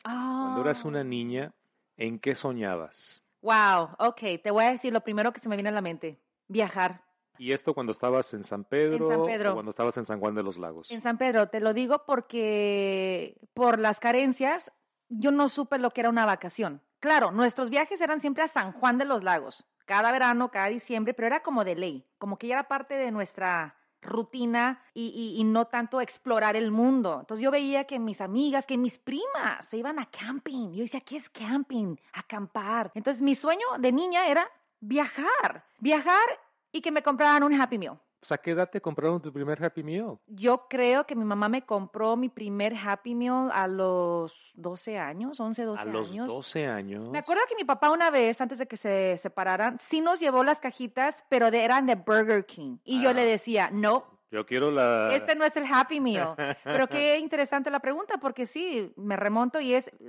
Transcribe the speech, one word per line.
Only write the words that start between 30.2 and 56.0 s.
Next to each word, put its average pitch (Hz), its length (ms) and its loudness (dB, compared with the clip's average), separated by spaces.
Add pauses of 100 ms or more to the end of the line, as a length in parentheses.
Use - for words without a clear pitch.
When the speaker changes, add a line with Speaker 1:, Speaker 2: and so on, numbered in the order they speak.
Speaker 1:
Yo 208 100 -4
decía, 254 180 -8
"¿Qué 285 160 -12
es - 120 -16
camping? 226 680 -4 (180)
Acampar". 208 840 -6
Entonces 233 260 -4
mi 277 140 4
sueño 359 300 0 (140)
de 254 120 4
niña 349 360 2
era 311 200 4 (320)
viajar, 285 840 -2 (140)
viajar 311 440 4 (480)
y 320 100 -6
que 320 100 -2
me 302 120 2
compraran 294 400 6
un 285 160 4
Happy 254 180 0
Meal. 165 200 -8 (260)
Speaker 2:
O - 20 -20
sea, 147 120 -2
¿qué - 140 -4
edad 175 180 2
te 196 120 -6
compraron 160 380 -2
tu 147 140 -12
primer 147 320 -4
Happy 160 160 -4
Meal? 165 460 -6
Speaker 1:
Yo 233 420 0
creo 254 380 2
que 285 80 -6
mi 226 100 -2
mamá 208 240 0
me 254 160 0
compró 214 500 -2
mi 247 140 -2
primer 208 460 -4
Happy 208 400 -6
Meal 254 360 0
a 190 160 0
los 180 640 0 (220)
doce 180 460 -10
años, 208 400 -8
once, 226 240 -4
doce 208 180 -6
Speaker 2:
A 214 40 -8
los 220 260 -4
Speaker 1:
años. 220 160 -8
Speaker 2:
doce 147 400 -6
años. 104 420 -6
Speaker 1:
Me 139 80 -6
acuerdo 339 320 0
que 440 60 -4
mi 415 80 -6
papá 277 260 2
una 330 220 2
vez, 233 280 2
antes 254 200 -6
de 254 80 -6
que 208 100 -14
se 190 400 0
separaran, 190 600 -2
sí 320 220 -2
nos 339 180 2
llevó 262 240 4
las 294 160 4
cajitas, 262 680 -4
pero 233 200 6
de, 226 140 4
eran 254 240 4
de 240 80 4
Burger 214 500 4
King. 135 380 -12
Y 247 180 0
yo 262 80 6
Speaker 2:
Ah. 247 40 4
Speaker 1:
le 247 120 4
decía, 214 460 2
"No. 214 340 2 (240)
Speaker 2:
Yo 107 160 -4
quiero 131 240 2
la 120 460 4
Speaker 1:
Este 311 200 0
no 311 80 0
es 311 140 2
el 285 80 -2
Happy 269 340 2
Meal." 185 380 -2